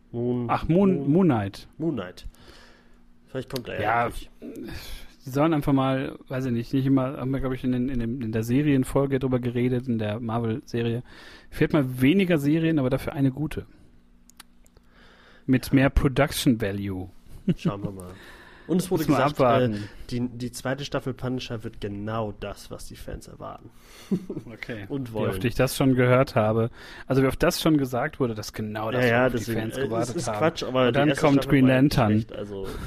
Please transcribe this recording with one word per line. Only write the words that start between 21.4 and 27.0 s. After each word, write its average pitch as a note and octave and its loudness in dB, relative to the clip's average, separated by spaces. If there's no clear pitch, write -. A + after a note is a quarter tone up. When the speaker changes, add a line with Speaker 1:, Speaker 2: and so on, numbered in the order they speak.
Speaker 1:
wird A2 -12
genau G#2 -4
das, G2+ -12
was - -12
die A2+ -16
Fans - -14
erwarten. - -16
<laughs> F#3 0
Speaker 2:
Okay. G#2+ -10
Speaker 1:
Und C3+ -6
Speaker 2:
Wie A2+ -10
Speaker 1:
wollen. G#2+ -2
Speaker 2:
oft F#2+ -4
ich A#2 0
das C3 0
schon C3+ 4
gehört B2+ 4
habe. A2+ 2